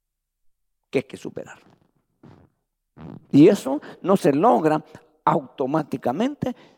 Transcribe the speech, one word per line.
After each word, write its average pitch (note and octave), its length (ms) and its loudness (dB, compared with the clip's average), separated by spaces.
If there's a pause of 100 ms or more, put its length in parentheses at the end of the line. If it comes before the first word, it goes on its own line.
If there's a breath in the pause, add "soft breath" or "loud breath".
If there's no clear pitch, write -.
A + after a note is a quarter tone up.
(920)
que C3+ 80 -2
hay - 60 -4
que - 120 -18
superar. - 420 -16 (1700)
Y D3 160 8
eso C#4 340 0 (220 loud breath)
no F#3+ 120 2
se E3+ 160 2
logra D#3 540 0 (400 loud breath)
automáticamente, D#3 1300 -4 (220 soft breath)